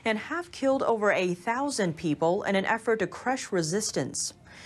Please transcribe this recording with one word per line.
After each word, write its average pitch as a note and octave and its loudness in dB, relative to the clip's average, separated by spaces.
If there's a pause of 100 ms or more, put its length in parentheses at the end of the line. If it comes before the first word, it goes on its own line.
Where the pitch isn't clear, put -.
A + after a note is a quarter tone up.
and A3 2
have E4 -6
killed C4+ 2
over G#3 4
a F3+ 2
thousand A#3 -2
people E3 0
in F#3+ 0
an G3 2
effort A3+ 0
to G3 0
crush - -4
resistance. F3 -2 (320)